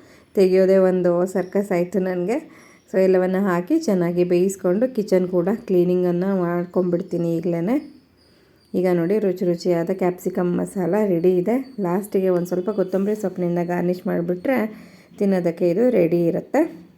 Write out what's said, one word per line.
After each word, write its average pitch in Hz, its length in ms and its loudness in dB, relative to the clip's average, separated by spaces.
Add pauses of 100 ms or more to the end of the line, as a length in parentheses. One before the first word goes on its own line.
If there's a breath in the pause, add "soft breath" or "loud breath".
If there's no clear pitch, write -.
(340 loud breath)
ತೆಗೆಯೋದೇ 190 420 4
ಒಂದು 180 500 2
ಸರ್ಕಸ್ 196 460 -2
ಆಯಿತು 175 260 0
ನನಗೆ. 185 520 -4 (420 loud breath)
So 190 80 2
ಎಲ್ಲವನ್ನು 185 440 2
ಹಾಕಿ 180 340 0
ಚೆನ್ನಾಗಿ 180 460 0
ಬೇಯಿಸ್ಕೊಂಡು 190 680 0
ಕಿಚನ್ 185 340 0
ಕೂಡ 180 260 0
ಕ್ಲೀನಿಂಗನ್ನು 180 840 0
ಮಾಡ್ಕೊಂಡ್ಬಿಡ್ತೀನಿ 175 1000 -2
ಈಗಲೇ. 175 560 -2 (840 soft breath)
ಈಗ 185 180 0
ನೋಡಿ, 175 260 0
ರುಚಿ 190 260 -2
ರುಚಿಯಾದ 170 480 0
ಕ್ಯಾಪ್ಸಿಕಮ್ 180 680 -2
ಮಸಾಲ 180 360 -2 (120)
ರೆಡಿ 180 300 2
ಇದೆ. 226 440 -2
ಲಾಸ್ಟಿಗೆ 190 480 -2
ಒಂದು 175 180 0
ಸ್ವಲ್ಪ 185 240 -4
ಕೊತ್ತಂಬರಿ 196 460 -2
ಸೊಪ್ಪಿನಿಂದ 180 460 -4
ಗಾರ್ನಿಷ್ 175 440 -2
ಮಾಡಿಬಿಟ್ರೆ 180 840 -4 (300 loud breath)
ತಿನ್ನೋದಕ್ಕೆ 180 520 0
ಇದು 233 200 2
ರೆಡಿ 175 360 2
ಇರುತ್ತೆ. 247 560 -2 (160)